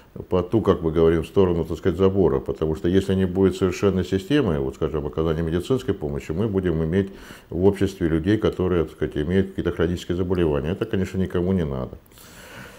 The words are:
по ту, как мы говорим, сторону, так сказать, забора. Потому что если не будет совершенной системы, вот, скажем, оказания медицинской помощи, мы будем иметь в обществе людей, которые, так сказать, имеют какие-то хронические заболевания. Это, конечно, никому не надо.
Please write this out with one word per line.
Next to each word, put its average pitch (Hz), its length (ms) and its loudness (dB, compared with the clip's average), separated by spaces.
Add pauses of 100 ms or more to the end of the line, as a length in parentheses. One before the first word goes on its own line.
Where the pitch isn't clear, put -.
(280)
по 90 140 2
ту, 107 180 0
как 92 220 2
мы 80 80 0
говорим, 82 340 4
сторону, 87 400 2
так 80 140 -8
сказать, 87 200 -2
забора. 95 420 4
Потому 78 340 -4
что 82 140 -2
если 95 260 2
не 95 120 2
будет 92 280 2
совершенной 95 500 0
системы, 98 540 0
вот, 65 160 -4
скажем, 73 320 -4
оказания 80 360 -2
медицинской 90 520 -2
помощи, 71 380 -6
мы 101 160 -2
будем 90 340 0
иметь 95 280 0 (380)
в 87 160 0
обществе 95 440 2
людей, 82 280 2
которые, 87 480 0
так - 100 -10
сказать, - 240 -6
имеют 92 320 0
какие-то 85 200 -4
хронические 87 460 -2
заболевания. 85 540 0
Это, 98 140 -4
конечно, 95 340 -4
никому 90 340 -2
не 90 120 0
надо. 65 340 -8 (800)